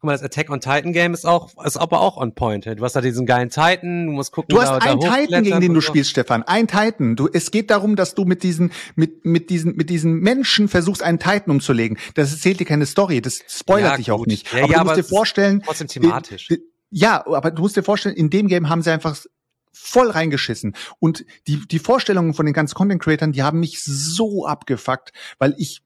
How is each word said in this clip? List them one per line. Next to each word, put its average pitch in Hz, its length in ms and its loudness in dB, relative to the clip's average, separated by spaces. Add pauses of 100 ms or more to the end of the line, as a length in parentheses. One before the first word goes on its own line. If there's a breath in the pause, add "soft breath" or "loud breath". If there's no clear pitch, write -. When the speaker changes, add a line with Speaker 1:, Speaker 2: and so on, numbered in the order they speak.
Speaker 1:
guck - 40 -16
mal, 151 80 0
das 139 100 -4
Attack 143 260 -6
on 139 120 -6
Titan 147 340 -2
Game 175 180 2
ist 165 140 -6
auch, 170 360 0
ist - 140 -4
aber 165 240 0
auch 185 160 2
on 123 180 -6
point. 107 300 -4
Du 110 180 -8
hast 123 140 -2
da 131 60 0
diesen 123 240 -2
geilen 123 240 2
Titan, 175 560 0
du 156 60 -4
musst 139 200 -6
gucken, - 160 -6
Speaker 2:
Du 226 140 6
hast 139 80 2
Speaker 1:
da, 131 80 2
da - 80 2
Speaker 2:
einen 127 140 2
Titan, 175 180 2
Speaker 1:
hochklettern 233 260 2
Speaker 2:
gegen 175 160 2
den 180 120 4
Speaker 1:
und - 20 2
Speaker 2:
du 156 80 6
Speaker 1:
so. - 60 -2
Speaker 2:
spielst, 147 220 2
Stefan. 120 320 0
Ein 214 260 2
Titan. 185 480 0
Du, 131 140 0
es - 200 -2
geht 214 200 0
darum, 208 260 2
dass 185 180 0
du 196 100 0
mit 180 180 0
diesen, 175 300 0 (240 loud breath)
mit, 160 300 0
mit 165 240 0
diesen, 170 260 -2
mit 165 140 -2
diesen 165 300 0
Menschen 214 480 2
versuchst, 190 340 0
einen 170 160 0
Titan 202 320 -2
umzulegen. 117 480 0 (160 loud breath)
Das 143 180 0
erzählt 180 260 0
dir 175 60 -2
keine 151 220 0
Story. 180 340 0
Das 123 260 -8
spoilert 196 440 0
Speaker 1:
Ja, 139 80 0
Speaker 2:
dich 123 120 -4
auch 107 80 0
Speaker 1:
gut. 117 100 -4
Speaker 2:
nicht. 104 260 -4
Speaker 1:
Ja, 127 80 2
Speaker 2:
Aber 143 100 2
Speaker 1:
ja, 160 60 4
Speaker 2:
du 165 60 4
musst 147 60 0
Speaker 1:
aber 156 40 2
Speaker 2:
dir 180 60 2
Speaker 1:
es 170 60 -2
ist - 40 -10
Speaker 2:
vorstellen, 202 520 2
Speaker 1:
trotzdem 156 240 -6
Speaker 2:
die, 127 140 -8
Speaker 1:
thematisch. 110 480 0
Speaker 2:
die, 165 120 0 (280)
ja, 202 380 2
aber 151 240 0
du 160 100 -8
musst 202 160 0
dir 196 60 0
vorstellen, 202 340 -2
in 156 140 2
dem 202 180 2
Game 175 220 0
haben 170 100 0
sie 165 100 0
einfach 160 280 -4 (520)
voll - 400 2
reingeschissen. 139 640 -2 (240 loud breath)
Und - 280 0 (200 soft breath)
die, 147 220 -4
die 165 100 -2
Vorstellungen 185 540 0
von 151 140 -2
den 147 80 0
ganzen 151 200 -2
Content 196 280 0
Creatern, 156 300 0
die 135 100 -2
haben 156 180 0
mich 165 220 -4
so 170 640 -4
abgefuckt, 131 680 -6 (260 loud breath)
weil 139 200 2
ich - 280 -8